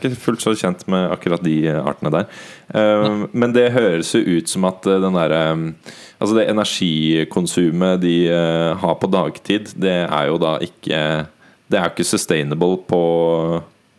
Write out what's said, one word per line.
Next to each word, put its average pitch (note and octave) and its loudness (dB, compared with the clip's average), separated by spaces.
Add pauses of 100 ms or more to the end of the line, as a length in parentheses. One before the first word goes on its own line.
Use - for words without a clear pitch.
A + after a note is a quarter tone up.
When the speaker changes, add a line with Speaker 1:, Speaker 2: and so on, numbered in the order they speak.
Speaker 1:
ikke B2+ -2
fullt A#2 -2
så A2 2
kjent F2+ -4
med F#2 0
akkurat F2 -2
de, D#2 2
eh, D#2 0
artene D2 -4
der. E2+ 0 (480)
Eh, G#2+ 4
Speaker 2:
Nei. G#2 -2
Speaker 1:
men A#2+ 0
det A#2+ 4
høres F#2 0
jo A#2+ 4 (200)
ut E2+ -4
som F#2+ -2
at, F#2 -4
eh, F#2+ 4
den F#2+ 0
der, E2 2
eh, D#2+ -2 (260)
altså G#2 2
det A2 4
energikonsumet F2 0
de, F2 2 (100)
eh, E2 0
har F#2 -2
på G2 -2
dagtid, F#2+ -2
det F2+ 0
er D2+ 0
jo E2 0
da D#2+ 0
ikke, D#2 -4 (420)
det G2+ 2
er F2+ 0
jo E2+ 0
ikke - -2
sustainable E2 0 (100)
på E2 0 (360)